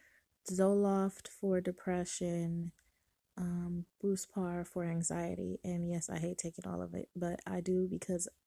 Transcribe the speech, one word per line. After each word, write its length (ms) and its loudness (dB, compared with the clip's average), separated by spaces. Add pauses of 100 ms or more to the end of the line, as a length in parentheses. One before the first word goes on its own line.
(500)
Zoloft 800 4
for 320 2
depression, 1120 0 (680)
um, 480 -2 (160)
Buspar 640 0
for 200 -2
anxiety. 800 0
And 260 0
yes, 200 -2
I 100 -2
hate 180 -2
taking 280 -6
all 160 -4
of 120 -6
it, 200 -6
but 320 -2
I 140 -2
do 300 4
because 400 -2 (180)